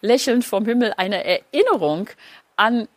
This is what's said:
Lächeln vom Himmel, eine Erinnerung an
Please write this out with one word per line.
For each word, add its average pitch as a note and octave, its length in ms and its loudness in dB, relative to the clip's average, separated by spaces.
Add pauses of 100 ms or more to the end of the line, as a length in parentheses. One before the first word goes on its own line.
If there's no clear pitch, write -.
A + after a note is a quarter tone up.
Lächeln B3 360 2
vom G#3 240 -2
Himmel, A#3 320 0
eine F#3 260 -2
Erinnerung F#3 840 0 (480)
an A3+ 400 0